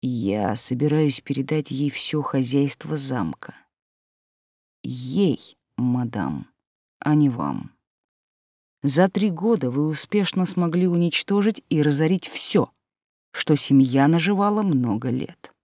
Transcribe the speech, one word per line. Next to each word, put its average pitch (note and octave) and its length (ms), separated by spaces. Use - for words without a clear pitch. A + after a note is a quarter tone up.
Я G#2+ 540
собираюсь D3 640
передать C#3+ 500
ей C#3 180
все - 320
хозяйство C#3 720
замка. B2+ 600
Ей, C3 760
мадам, A#2 720
а D3+ 160
не D3 140
вам. C#2+ 460
За D3+ 260
три G3 220
года E3 400
вы C#3+ 160
успешно F3+ 580
смогли F3+ 420
уничтожить F3+ 800
и D#3 120
разорить D3+ 460
все, - 440
что - 260
семья C3+ 500
наживала G3 540
много B2+ 480
лет. - 420